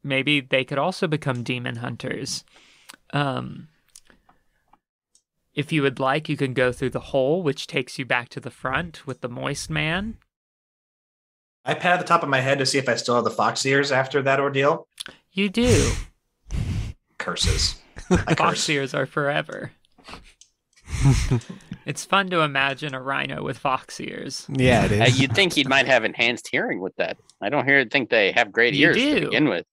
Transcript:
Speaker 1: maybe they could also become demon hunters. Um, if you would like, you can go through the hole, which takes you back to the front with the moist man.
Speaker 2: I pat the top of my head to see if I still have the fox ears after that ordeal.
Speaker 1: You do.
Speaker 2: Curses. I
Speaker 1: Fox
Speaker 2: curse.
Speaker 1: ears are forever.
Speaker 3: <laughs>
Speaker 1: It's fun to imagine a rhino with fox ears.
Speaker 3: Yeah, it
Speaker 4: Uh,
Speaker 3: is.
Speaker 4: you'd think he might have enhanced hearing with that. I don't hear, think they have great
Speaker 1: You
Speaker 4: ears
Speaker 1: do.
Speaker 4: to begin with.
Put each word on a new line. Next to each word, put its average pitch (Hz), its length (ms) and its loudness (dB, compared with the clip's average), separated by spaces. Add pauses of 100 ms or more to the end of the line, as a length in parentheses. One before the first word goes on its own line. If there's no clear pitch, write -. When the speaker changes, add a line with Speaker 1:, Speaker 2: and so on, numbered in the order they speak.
Speaker 1:
maybe 139 380 0
they 131 240 0
could 135 140 -4
also 180 280 -2
become 147 380 -2
demon 123 320 -4
hunters. - 680 -8 (680)
Um, 135 560 -6 (1900)
if 147 180 -4
you 151 100 2
would 135 180 0
like, 143 280 0
you 147 80 -2
can 135 160 -2
go 127 200 2
through 127 180 -4
the 123 100 -6
hole, 143 420 0
which 139 260 -4
takes 139 300 -6
you 135 60 -6
back 120 260 -2
to 127 100 -14
the 120 100 -14
front 151 560 -8
with 127 140 -10
the 127 80 -6
moist 135 420 -8
man. 165 460 -4 (1500)
Speaker 2:
I 147 100 -2
pat 175 260 2
the 175 60 -8
top 170 160 4
of 147 80 -4
my 131 100 4
head 135 200 2
to 131 60 2
see 139 120 0
if 131 100 -2
I 117 60 2
still 120 220 0
have 113 80 2
the - 60 0
fox 117 360 0
ears 139 260 2
after 131 300 0
that 135 180 2
ordeal. 139 460 0 (460)
Speaker 1:
You 196 180 0
do. 233 420 4 (1300)
Speaker 2:
Curses. - 600 -2 (320)
I 180 60 6 (180)
Speaker 1:
Fox - 20 2
Speaker 2:
curse. 160 340 0
Speaker 1:
ears 139 240 -2
are 143 120 0
forever. 151 680 -4 (1300)
Speaker 3:
<laughs> 127 380 4 (460)
Speaker 1:
It's - 180 -8
fun 190 260 0
to 175 100 2
imagine 139 540 -2
a 131 60 -8
rhino 135 420 -4
with 135 140 -6
fox - 420 -4
ears. - 520 -10
Speaker 3:
Yeah, 123 340 4
it 104 160 2
Speaker 4:
Uh, 117 40 6
Speaker 3:
is. 123 160 6
Speaker 4:
you'd 135 140 2
think 196 200 4
he 143 100 2
might 131 220 4
have 123 180 4
enhanced 117 480 0
hearing 151 300 -2
with 92 140 -6
that. - 200 -2 (240)
I 98 80 -4
don't 131 160 0
hear, 139 220 4
think 123 240 -2
they 104 220 6
have 107 200 2
great 117 220 4
Speaker 1:
You 147 140 4
Speaker 4:
ears 160 80 4
Speaker 1:
do. 277 240 2
Speaker 4:
to 151 60 -2
begin 135 220 2
with. 87 240 -2